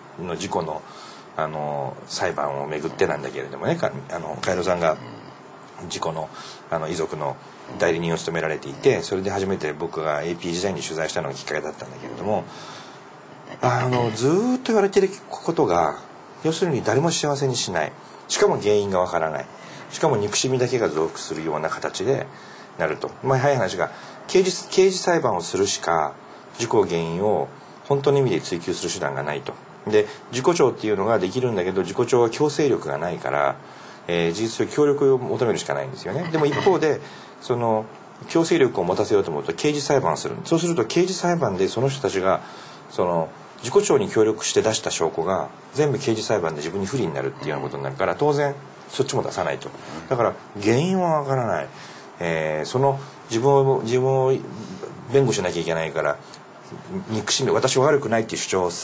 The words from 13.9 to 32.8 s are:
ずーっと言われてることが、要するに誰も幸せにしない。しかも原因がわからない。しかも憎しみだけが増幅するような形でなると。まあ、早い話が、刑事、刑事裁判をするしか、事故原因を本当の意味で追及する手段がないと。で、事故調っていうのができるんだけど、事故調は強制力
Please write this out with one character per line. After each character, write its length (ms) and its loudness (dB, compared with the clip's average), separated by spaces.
ず 160 2
ー 280 4
っ 20 2
と 100 -10
言 80 2
わ 60 6
れ 80 4
て 100 2
る 100 6
こ 240 -4
と 120 4
が、 340 2
要 80 2
す 140 0
る 60 2
に 120 0
誰 160 4
も 120 4
幸 260 0
せ 100 2
に 80 0
し 160 -2
な 140 0
い。 60 -6
し 100 -2
か 100 6
も 120 2
原 140 4
因 160 4
が 100 2
わ 80 4
か 120 0
ら 100 2
な 120 -4
い。 40 -12
し 80 -8
か 100 4
も 80 4
憎 200 0
し 120 2
み 80 2
だ 100 4
け 120 0
が 100 4
増 180 2
幅 120 -10
す 140 -8
る 100 -6
よ 140 -2
う 20 -4
な 100 -2
形 340 -6
で 220 0
な 100 0
る 100 -4
と。 140 -6
ま 120 2
あ、 40 2
早 140 4
い 40 2
話 200 0
が、 140 -2
刑 160 6
事、 260 -2
刑 200 6
事 80 0
裁 220 2
判 160 2
を 60 -2
す 140 -4
る 120 4
し 120 -2
か、 340 2
事 100 -2
故 180 4
原 120 0
因 260 -2
を 240 2
本 140 2
当 100 4
の 80 6
意 40 6
味 80 2
で 100 2
追 180 -4
及 140 -4
す 140 -4
る 40 -2
手 80 -6
段 160 -2
が 80 -4
な 120 -4
い 60 -6
と。 120 -8
で、 200 4
事 100 -2
故 140 4
調 140 6
っ 40 0
て 140 -6
い 40 2
う 60 2
の 80 0
が 140 4
で 100 0
き 100 -4
る 120 2
ん 40 -2
だ 80 2
け 80 0
ど、 120 2
事 100 -4
故 120 2
調 160 6
は 80 6
強 200 0
制 200 2
力 180 0